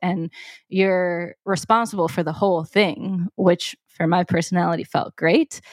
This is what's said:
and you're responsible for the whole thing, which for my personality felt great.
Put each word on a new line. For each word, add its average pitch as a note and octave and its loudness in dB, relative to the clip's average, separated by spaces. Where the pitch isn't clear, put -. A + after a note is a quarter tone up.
and F3 -2
you're F3+ 0
responsible G3+ 0
for F3 -2
the D#3+ -2
whole F3 0
thing, F#3+ -2
which F3+ 2
for - -4
my E3+ 2
personality F3 0
felt - -4
great. A3 2